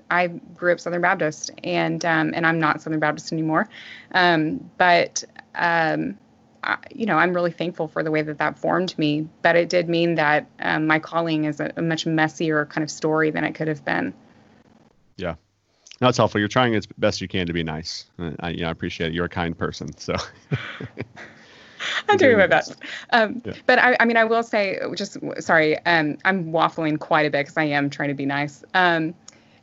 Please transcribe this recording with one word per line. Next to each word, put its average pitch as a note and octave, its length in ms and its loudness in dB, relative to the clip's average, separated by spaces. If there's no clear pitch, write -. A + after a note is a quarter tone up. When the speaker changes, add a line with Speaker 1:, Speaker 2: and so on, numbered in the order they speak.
Speaker 1:
I F3 180 2
grew F3 440 -4
up E3+ 80 0
Southern F3 220 -4
Baptist F3 500 0
and, E3 420 -2
um, D#3+ 280 2
and E3 140 0
I'm E3 120 0
not D3+ 220 0
Southern D#3+ 180 -4
Baptist D3+ 340 -2
anymore. D#3+ 340 0
Um, E3+ 640 2
but, F3 460 4
um, E3 640 0
I, - 140 -2
you A3+ 120 -6
know, F3 120 2
I'm F3 160 4
really F3 180 0
thankful E3 380 -4
for D#3+ 140 -4
the D#3+ 80 -4
way D#3 100 2
that D3+ 180 -6
that D3 180 -2
formed E3+ 400 -2
me, D3+ 300 0
but E3+ 140 4
it E3+ 140 2
did F3 200 0
mean E3+ 260 2
that, D3+ 320 2
um, D#3 280 -2
my D#3 120 2
calling D#3+ 440 -2
is D3+ 160 -4
a, D3+ 180 -6
a - 40 -4
much E3 240 -2
messier D#3 600 0
kind D3+ 180 -6
of D3 80 -6
story D#3 400 0
than E3 120 -4
it D#3+ 100 -4
could D#3 140 -6
have D3+ 180 -6
been. E3+ 280 -4
Speaker 2:
Yeah. F2 180 -6
No, B2 80 4
it's B2 100 2
helpful. A2 220 2
You're G#2 80 2
trying B2 280 2
as G2+ 100 -2
best - 360 -2
you F#2+ 60 -6
can F#2 200 -2
to E2+ 60 -2
be E2+ 100 -2
nice. D#2 420 -8
I, E2+ 220 -6
I, F2 120 -6
you D#2+ 100 -6
know, E2 80 -2
I - 20 -2
appreciate E2+ 360 -6
it. D#2+ 60 -6
You're F2 120 -2
a F2 40 -4
kind E2+ 280 -4
person, - 400 -8
so. - 240 -4
<laughs> - 40 -8
Speaker 1:
I'm G#4 40 4
Speaker 2:
You're G4+ 40 4
Speaker 1:
doing E4 120 6
Speaker 2:
doing A#3+ 80 8
Speaker 1:
my G3 60 8
Speaker 2:
your F3 40 6
best. E3 320 0
Speaker 1:
best. - 120 -14
Um, A3+ 340 2
Speaker 2:
Yeah. - 80 -8
Speaker 1:
but B3+ 140 6
I, B3 200 6
I A#3 60 4
mean, A#3 120 2
I A3+ 60 6
will A3+ 200 2
say, G3+ 360 -2
just, - 200 -8
w-, - 260 -8
sorry, D#3 440 4
um, D#3+ 400 2
I'm F#3 260 0
waffling D#3+ 480 0
quite D#3 260 2
a D3+ 40 0
bit C#3+ 160 0
'cause - 120 -12
I D#3 80 2
am C#3+ 240 0
trying C#3+ 200 -4
to C#3+ 60 -4
be C#3 100 -4
nice. C#3+ 380 -4
Um, E3+ 400 2